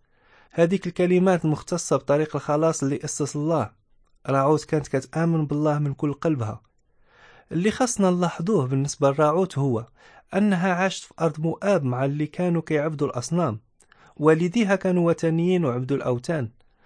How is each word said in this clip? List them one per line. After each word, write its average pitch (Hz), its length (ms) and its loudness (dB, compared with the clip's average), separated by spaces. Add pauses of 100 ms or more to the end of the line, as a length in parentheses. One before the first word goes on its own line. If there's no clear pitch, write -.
(500)
هذيك 170 360 0
الكلمات 180 580 2
المختصة 156 520 -2
بطريق 147 400 0
الخلاص 156 460 0
اللي 139 220 -2
أسس 147 320 -6
الله. 147 340 -2 (560)
راعوت 139 380 2
كانت 143 320 -4
كتآمن 160 500 -2
بالله 147 320 0
من 147 160 -2
كل 147 180 -4
قلبها. 123 500 -4 (880)
اللي 180 180 0
خصنا 202 400 0
نلاحظوه 175 560 0
بالنسبة 139 440 0
لراعوت 151 480 2
هو 123 280 0 (480)
أنها 190 400 2
عاشت 185 300 -2
في - 160 -20
أرض 156 200 -2
مؤاب 165 440 0
مع 127 200 -2
اللي 147 220 -2
كانوا 170 360 -2
كيعبدوا 151 460 -2
الأصنام. 131 520 -2 (560)
والديها 175 600 2
كانوا 180 340 2
وثنيين 165 540 2
وعبدوا 131 320 -2
الأوثان، 127 520 -2 (380)